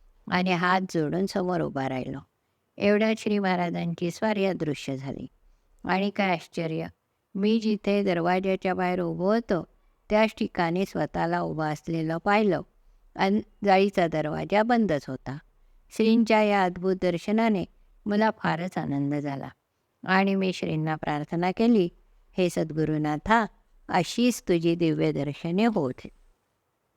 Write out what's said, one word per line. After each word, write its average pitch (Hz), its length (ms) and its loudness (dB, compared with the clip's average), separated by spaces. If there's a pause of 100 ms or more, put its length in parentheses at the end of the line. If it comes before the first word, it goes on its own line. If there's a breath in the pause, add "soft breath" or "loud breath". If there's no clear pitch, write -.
(300)
आणि 180 220 0
हात 180 280 2 (140)
जोडून 165 320 0
समोर 180 340 -2
उभा 139 280 -4
राहिलो. 131 300 -8 (580)
एवढ्यात 208 420 2
श्री 208 200 -2
महाराजांची 175 720 -2
स्वारी 208 340 -2
अदृश्य 151 520 -4
झाली. 135 300 -10 (580)
आणि 190 260 -2
काय 196 220 -2
आश्चर्य, 165 540 -6 (480)
मी 214 260 2
जिथे 202 420 0
दरवाजाच्या 185 720 0
बाहेर 180 260 -2
उभो 175 340 0
होतो 208 320 -2 (440)
त्याच 214 280 4
ठिकाणी 185 480 -2
स्वतःला 170 540 -2
उभा 156 280 -4
असलेलं 160 560 -4
पाहिलं 202 360 2 (560)
आणि 196 240 2 (240)
जाळीचा 190 420 4
दरवाजा 156 560 0
बंदच 220 460 2
होता. 131 300 -8 (580)
श्रींच्या 220 460 4
या 202 220 4
अद्भुत 180 380 0
दर्शनाने 208 600 0 (420)
मला 214 320 2
फारच 175 400 -4
आनंद 143 360 -2
झाला 143 340 -6 (580)
आणि 196 280 2
मी 190 180 0
श्रींना 156 440 -4
प्रार्थना 156 540 -2
केली, 226 380 2 (500)
"हे 180 120 2
सद्गुरुनाथा, 156 960 0 (420)
अशीच 233 540 2
तुझी 170 320 2
दिव्य 160 380 2
दर्शने 165 540 -2
होत." 170 260 0 (1040)